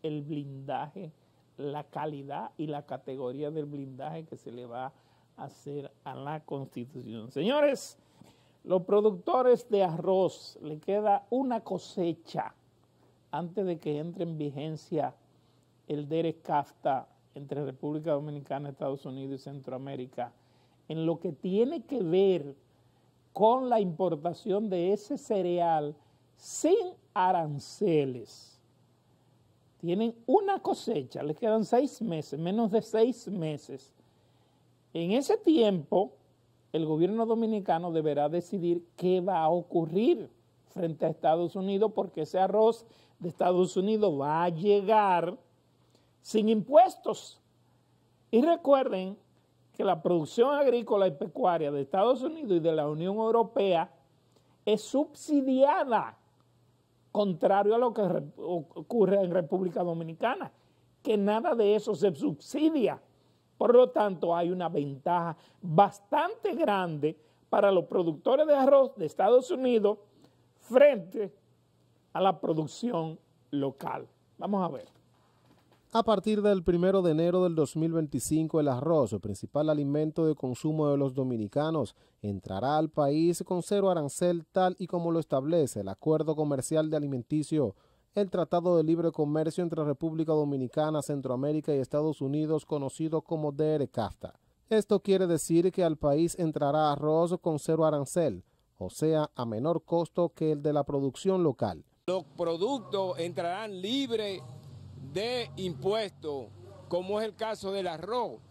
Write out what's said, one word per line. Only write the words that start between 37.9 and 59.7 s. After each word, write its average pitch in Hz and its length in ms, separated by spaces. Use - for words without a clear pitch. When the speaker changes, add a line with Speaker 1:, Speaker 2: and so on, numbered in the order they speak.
Speaker 1:
deberá 151 380
decidir 170 560
qué 180 240
va 180 200
a 160 100
ocurrir 175 800
frente 165 340
a - 60
Estados 165 440
Unidos, 196 400
porque 190 280
ese 180 160
arroz 214 480
de 165 120
Estados 180 480
Unidos 208 420
va 156 240
a 180 60
llegar 196 880
sin 214 300
impuestos. 262 880
Y 233 120
recuerden 269 720
que - 120
la 170 180
producción 185 520
agrícola 240 520
y 165 60
pecuaria 170 580
de 143 100
Estados 226 420
Unidos 269 360
y - 20
de 160 120
la 151 140
Unión 165 300
Europea 220 720
es 214 160
subsidiada, 269 1400
contrario 202 640
a 233 40
lo 240 160
que 208 120
re-, 170 160
ocurre 180 840
en 175 80
República 180 520